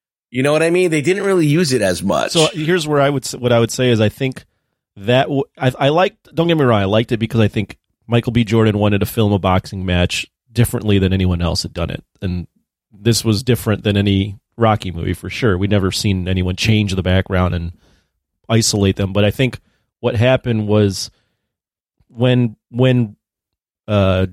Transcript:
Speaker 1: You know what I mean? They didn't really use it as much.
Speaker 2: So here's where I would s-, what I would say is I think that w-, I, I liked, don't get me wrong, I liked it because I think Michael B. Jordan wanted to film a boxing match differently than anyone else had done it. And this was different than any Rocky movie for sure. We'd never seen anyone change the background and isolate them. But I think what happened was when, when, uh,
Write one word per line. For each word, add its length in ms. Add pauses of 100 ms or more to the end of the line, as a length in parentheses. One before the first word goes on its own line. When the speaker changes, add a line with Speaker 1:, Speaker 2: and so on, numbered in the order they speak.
(280)
Speaker 1:
You 140
know 100
what 100
I 60
mean? 220
They 100
didn't 240
really 220
use 260
it 80
as 220
much. 300
Speaker 2:
So 200
here's 340
where 140
I 80
would 160
s-, 120
what 160
I 80
would 100
say 200
is 100
I 100
think 340 (520)
that 260
w-, 220 (120)
I, 220
I 100
liked, 460
don't 140
get 100
me 60
wrong, 180
I 40
liked 260
it 60
because 220
I 80
think 300 (280)
Michael 260
B. 120
Jordan 320
wanted 220
to 80
film 260
a 60
boxing 480
match 400 (260)
differently 460
than 160
anyone 260
else 220
had 100
done 180
it. 140 (160)
And 260 (460)
this 320
was 200
different 400
than 120
any 420 (180)
Rocky 340
movie 240
for 160
sure. 260
We'd 140
never 220
seen 360
anyone 280
change 380
the 80
background 520
and 180 (760)
isolate 480
them. 160
But 120
I 60
think 300 (400)
what 160
happened 500
was 440 (1000)
when, 480 (140)
when, 460 (720)
uh, 440